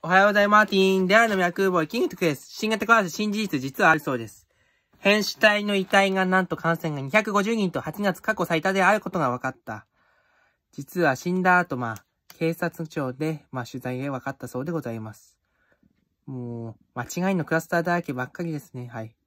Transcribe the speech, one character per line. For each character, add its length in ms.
お 60
は 120
よ 40
う 40
ご 40
ざ 100
い 60
ま 120
す。 40
マ 0
ー 60
テ 60
ィ 260
ン。 60
レ 80
ア 120
の 80
脈 340
ボ 120
ー 20
イ、 40
キ 100
ン 60
グ 40
と 80
ク 80
エ 100
ス。 140
新 220
型 160
コ 80
ロ 80
ナ 80
新 200
事 100
実、 200
実 240
は 60
あ 40
る 60
そ 120
う 60
で 100
す。 180
変 260
死 140
体 240
の 120
遺 100
体 260
が 140
な 160
ん 60
と 100
感 220
染 160
が 80
二 80
百 240
五 80
十 120
人 160
と、 120
八 180
月 220
過 120
去 120
最 160
多 100
で 100
あ 120
る 80
こ 80
と 80
が 140
分 100
か 80
っ 80
た。 280
実 300
は 140
死 160
ん 100
だ 160
後、 180
ま 220
あ、 60
警 160
察 340
庁 240
で、 400
ま 80
あ、 60
取 120
材 200
で 100
分 160
か 60
っ 80
た 100
そ 120
う 40
で 80
ご 80
ざ 100
い 100
ま 120
す。 240
も 540
う、 40
間 320
違 20
い 20
の 100
ク 80
ラ 80
ス 60
タ 140
ー 20
だ 100
ら 80
け 140
ば 100
っ 80
か 100
り 100
で 60
す 140
ね。 140
は 160
い。 120